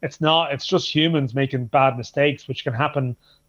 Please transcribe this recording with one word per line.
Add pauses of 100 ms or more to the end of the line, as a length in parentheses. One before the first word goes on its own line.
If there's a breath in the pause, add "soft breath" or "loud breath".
it's
not,
it's
just
humans
making
bad
mistakes,
which
can
happen (320 soft breath)